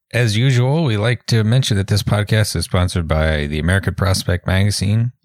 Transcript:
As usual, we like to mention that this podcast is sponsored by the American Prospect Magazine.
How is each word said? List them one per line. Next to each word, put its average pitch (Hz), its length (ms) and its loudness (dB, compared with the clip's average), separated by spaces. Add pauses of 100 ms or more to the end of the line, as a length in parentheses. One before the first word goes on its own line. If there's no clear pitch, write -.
(120)
As 113 240 0
usual, 131 480 2
we 113 120 0
like 104 300 -2
to 113 160 2
mention 113 340 2
that 95 120 0
this 104 140 0
podcast 104 520 0
is 87 100 -2
sponsored 90 440 -2
by 78 380 0
the 73 120 -4
American 92 360 0
Prospect 92 520 -2
Magazine. 101 640 0 (120)